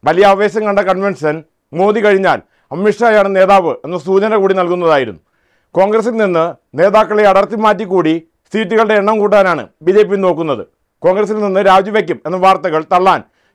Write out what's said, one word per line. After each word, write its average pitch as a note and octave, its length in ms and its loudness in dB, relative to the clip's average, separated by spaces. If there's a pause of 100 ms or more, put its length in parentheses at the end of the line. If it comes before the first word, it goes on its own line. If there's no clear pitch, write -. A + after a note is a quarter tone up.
വലിയ E3+ 240 2
ആവേശം G3+ 380 0
കണ്ട G3+ 200 0
കൺവെൻഷൻ F#3 460 -4 (440)
മോദി G#3 260 0
കഴിഞ്ഞാൽ F#3+ 340 2 (360)
അമിത്ഷായാണ് G#3 640 0
നേതാവ് F#3+ 340 2 (140)
എന്ന E3 120 -8 (100)
സൂചന G3 340 0
കൂടി G3 180 0
നൽകുന്നതായിരുന്നു. E3 640 -2 (560)
കോൺഗ്രസിൽ G#3+ 460 0
നിന്ന് F3 200 0 (360)
നേതാക്കളെ G#3 520 2
അടർത്തി G3+ 340 0
മാറ്റി G#3+ 280 0
കൂടി E3 200 0 (400)
സീറ്റുകളുടെ A3 480 0
എണ്ണം G#3+ 200 -2
കൂട്ടാനാണ് G3 420 0 (240)
ബി F3+ 100 2
ജെ G#3+ 120 6
പി G3 160 -4
നോക്കുന്നത്. D#3 380 -2 (420)
കോൺഗ്രസിൽ G3+ 400 0
നിന്ന് G3 160 -2 (100)
രാജിവെക്കും F#3 560 0
എന്ന E3+ 180 -6
വാർത്തകൾ F3+ 380 0 (100)
തള്ളാൻ F3+ 300 2 (320)